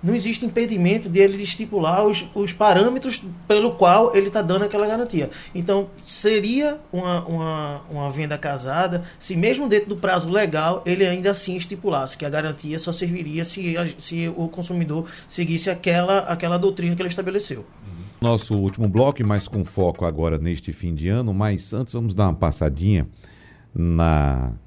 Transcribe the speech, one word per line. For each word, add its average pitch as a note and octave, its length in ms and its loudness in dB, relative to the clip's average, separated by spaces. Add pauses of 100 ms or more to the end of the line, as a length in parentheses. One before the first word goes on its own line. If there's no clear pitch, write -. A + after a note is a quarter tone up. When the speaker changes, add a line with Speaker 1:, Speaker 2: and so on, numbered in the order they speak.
Speaker 1:
não F3+ 120 2
existe A3+ 300 -4
impedimento A3 640 2
de F3+ 120 4
ele G3 200 6
estipular G3 640 0
os, G#3 300 2
os G3+ 180 -2
parâmetros A3+ 720 4 (240)
pelo G#3+ 240 4
qual G#3+ 440 6
ele G3 140 6
tá G#3 140 0
dando F#3+ 220 2
aquela G#3 220 0
garantia. A3 440 -2 (240)
Então, G3 320 0 (160)
seria A#3+ 760 0 (140)
uma, F3+ 320 -2
uma, D#3+ 640 -4
uma C#3+ 220 -4
venda D3 260 -4
casada D3+ 680 -2 (160)
se F#3+ 160 -6
mesmo B3+ 320 0
dentro G#3 220 2
do G3+ 60 -4
prazo F3 320 0
legal F3 560 0
ele F#3 220 2
ainda F3+ 240 0
assim F#3+ 260 -4
estipulasse F3 600 -4
que D3+ 80 -6
a - 20 -4
garantia D3+ 520 -6
só E3+ 120 -6
serviria E3+ 520 -4
se E3+ 340 -4
a, F3 80 -2 (100)
se E3 400 -6
o E3 120 -4
consumidor E3 580 -4 (220)
seguisse E3 420 -2
aquela, F3+ 480 2
aquela F3 400 -2
doutrina F3+ 380 0
que F3+ 40 -6
ele F3+ 80 -2
estabeleceu. F3+ 560 -4 (560)
Speaker 2:
Nosso A2+ 360 0
último G2 320 0
bloco, B2 360 2
mas G#2 220 0
com G2 180 -2
foco F2+ 400 0
agora D#2+ 320 0
neste D#2 360 -4
fim E2+ 200 -6
de D#2 160 -4
ano, A2 240 0
mas G2 400 -2
antes A#2+ 220 -6
vamos A#2 200 -2
dar G2+ 100 4
uma F2 100 4
passadinha D#2 720 2 (680)
na D#2+ 800 2 (160)